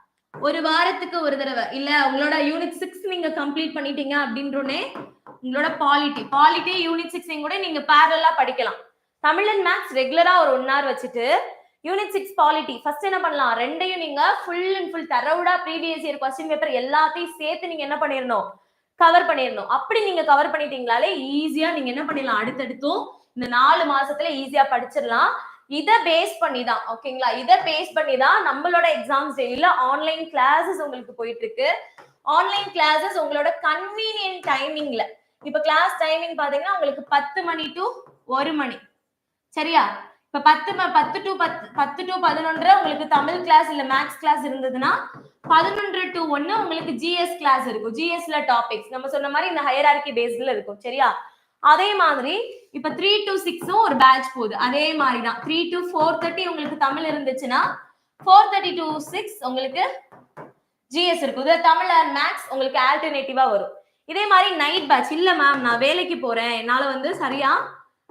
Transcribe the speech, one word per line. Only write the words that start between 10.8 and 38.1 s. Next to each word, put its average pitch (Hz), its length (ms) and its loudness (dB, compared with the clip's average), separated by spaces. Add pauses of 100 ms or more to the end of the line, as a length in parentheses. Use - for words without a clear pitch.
வச்சுட்டு, 254 480 -2 (460)
யூனிட் 381 280 -4
சிக்ஸ் 392 300 -4
பாலிட்டி 302 420 0
ஃபர்ஸ்ட் 294 220 -4
என்ன 381 160 -2
பண்ணலாம்? 277 380 0
ரெண்டையும் 339 380 -4
நீங்க 320 500 0
full 359 300 -2
and 339 180 -6
full 320 180 -6
தரவுடா 330 420 2 (100)
ப்ரீவியஸ் 320 400 -6
இயர் 294 140 -6
கொஸ்டின் 262 300 -6
பேப்பர் 302 220 -2
எல்லாத்தையும் 311 680 0
சேர்த்து 320 300 -6
நீங்க 320 140 -8
என்ன 285 140 -4
பண்ணிடணும்? 254 540 -2 (460)
கவர் 349 300 6
பண்ணிடணும். 240 400 -2
அப்படி 427 380 0
நீங்க 349 200 0
கவர் 285 260 4
பண்ணிட்டீங்களாலே 277 640 0
ஈஸியா 294 580 -2
நீங்க 269 180 -4
என்ன 277 120 -4
பண்ணிடலாம்? 262 420 -2
அடுத்தடுத்தும் 254 640 -4 (280)
இந்த 247 140 -6
நாலு 285 360 4
மாசத்துல 294 460 0 (120)
ஈஸியா 269 280 2
படிச்சிடலாம். 247 600 0 (360)
இத 320 380 2
பேஸ் 339 340 2
பண்ணி 262 260 -2
தான், 233 240 -2
ஓகேங்களா? 254 480 -2
இத 349 280 6
பேஸ் 330 300 -2
பண்ணி 302 220 0
தான் 311 320 6
நம்மளோட 339 380 2 (100)
எக்ஸாம்ஸ் 269 400 -2
டெய்லியில 254 280 0
ஆன்லைன் 320 640 2
கிளாஸஸ் 311 540 2
உங்களுக்கு 254 280 -10
போயிட்டு 233 320 -8
இருக்கு. 262 340 -2 (440)
ஆன்லைன் 381 420 0
கிளாஸஸ் 359 520 0
உங்களோட 294 360 0 (100)
கன்வீனியன்ட் 392 840 -4
டைமிங்ல, 285 560 -2 (400)
இப்ப 302 180 -4
கிளாஸ் 320 420 2
டைமிங் 330 340 -2
பாத்தீங்கன்னா 294 380 -2
உங்களுக்கு 285 280 -2
பத்து 285 400 -2
மணி 330 220 -4
to 359 220 -6 (400)